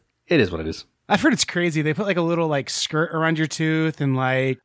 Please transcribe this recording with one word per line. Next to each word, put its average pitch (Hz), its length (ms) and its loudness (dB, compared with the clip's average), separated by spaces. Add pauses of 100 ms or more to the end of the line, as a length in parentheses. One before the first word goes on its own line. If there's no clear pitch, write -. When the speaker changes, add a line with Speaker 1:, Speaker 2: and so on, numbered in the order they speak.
(260)
Speaker 1:
it 170 120 4
is 98 120 4
what 82 100 -6
it 80 60 -8
is. - 180 -8 (240)
Speaker 2:
I've 190 140 2
heard 294 100 4
it's - 120 2
crazy. 170 380 -2
They 151 120 -2
put, 208 100 -4
like, 196 120 0
a 175 60 2
little, 165 260 0
like, 139 200 -2
skirt 160 460 -2
around 160 240 0
your 156 80 2
tooth 160 560 0
and, 135 140 2
like 131 480 0